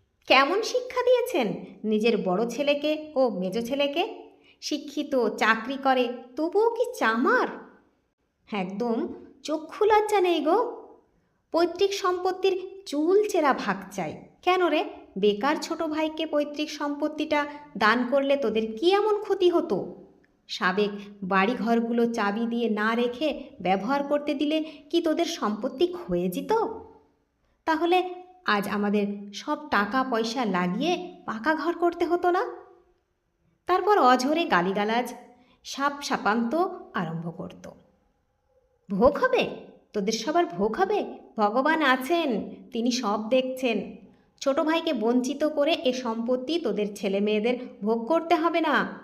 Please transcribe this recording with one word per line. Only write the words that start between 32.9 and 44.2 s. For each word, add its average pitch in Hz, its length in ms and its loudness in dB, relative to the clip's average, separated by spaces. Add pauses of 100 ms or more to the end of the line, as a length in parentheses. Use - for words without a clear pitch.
তারপর 381 340 4
অঝোরে 269 460 4
গালিগালাজ, 208 680 0 (500)
সাপ 285 380 -4
সাপান্ত 233 540 -2 (380)
আরম্ভ 165 440 -6
করত। - 320 -14 (1200)
ভোগ 214 260 4
হবে? 508 320 2 (440)
তোদের 214 200 -2
সবার 330 320 0
ভোগ 220 300 -2
হবে? 381 300 0 (320)
ভগবান 269 440 2
আছেন, 262 680 0 (220)
তিনি 240 200 -2
সব 214 380 -2
দেখছেন। 254 680 -2 (440)